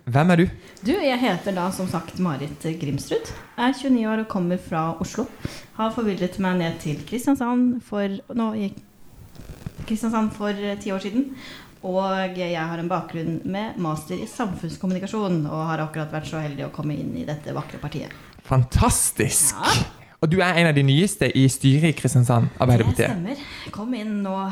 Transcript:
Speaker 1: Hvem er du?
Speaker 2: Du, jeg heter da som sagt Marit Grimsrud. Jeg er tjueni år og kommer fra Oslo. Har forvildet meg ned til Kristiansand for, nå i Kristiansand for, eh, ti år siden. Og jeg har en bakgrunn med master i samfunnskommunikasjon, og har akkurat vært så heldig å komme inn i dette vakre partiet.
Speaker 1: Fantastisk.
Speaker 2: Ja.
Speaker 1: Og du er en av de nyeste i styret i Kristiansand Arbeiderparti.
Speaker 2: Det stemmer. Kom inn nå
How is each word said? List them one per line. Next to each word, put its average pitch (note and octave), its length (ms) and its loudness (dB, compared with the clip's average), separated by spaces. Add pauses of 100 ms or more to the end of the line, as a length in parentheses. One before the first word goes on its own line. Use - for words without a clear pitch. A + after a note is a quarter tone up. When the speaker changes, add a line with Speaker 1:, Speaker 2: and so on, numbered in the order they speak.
Speaker 1:
Hvem C#3+ 240 4
er E3+ 140 8
du? - 0 - (420)
Speaker 2:
Du, B3+ 80 2
jeg C#4 240 2
heter G3 380 0
da F3 80 -2 (100)
som F#3 160 -4
sagt - 320 -6
Marit D3 400 -4
Grimsrud. D#3+ 680 -4
Jeg - 340 -4
er C4+ 80 2
tjueni B3+ 320 2
år A3 160 0
og A3 80 -8
kommer F3+ 320 0
fra D#3+ 220 -2 (180)
Oslo. - 240 -4 (480)
Har A3 160 -2
forvildet F#3+ 480 -2
meg F#3 240 0
ned E3 240 -2
til D3+ 220 -4
Kristiansand B3 760 2
for, G3+ 340 -2 (220)
nå A3+ 160 0
i G3+ 160 -2 (1200)
Kristiansand A3 480 0
for, G#3 160 -2
eh, G3+ 240 -4
ti G3+ 160 -6
år F#3+ 80 -4
siden. A#3 300 -2 (500)
Og F#3+ 560 -2
jeg F3 160 -2
har E3 240 -4
en E3+ 160 -2
bakgrunn E3 500 -4
med G3+ 380 -4
master D#3 400 -4
i A3 80 -10
samfunnskommunikasjon, F#3 1200 -2
og D#3+ 160 -4
har D#3+ 160 -2
akkurat D3+ 320 -6
vært D3+ 160 -6
så D#3+ 160 -6
heldig C#3+ 240 -8
å - 80 -18
komme D3+ 160 -4
inn D#3 240 -6
i - 80 -6
dette D3+ 320 -8
vakre - 240 -10
partiet. D3+ 320 -8 (320)
Speaker 1:
Fantastisk. - 1120 4
Speaker 2:
Ja. - 300 2 (360)
Speaker 1:
Og D#3 80 4
du F#3 80 4
er F3+ 160 4
en E3+ 140 8
av D3 60 4
de C#3 60 6
nyeste C#3 540 4
i C3 160 8
styret C#3+ 400 6
i - 40 0
Kristiansand B2 600 4
Arbeiderparti. A#2+ 480 4
Speaker 2:
Det - 80 0
stemmer. G#3+ 280 -4 (340)
Kom A3 200 -6
inn G#3+ 300 -4
nå F#3+ 100 -4 (180)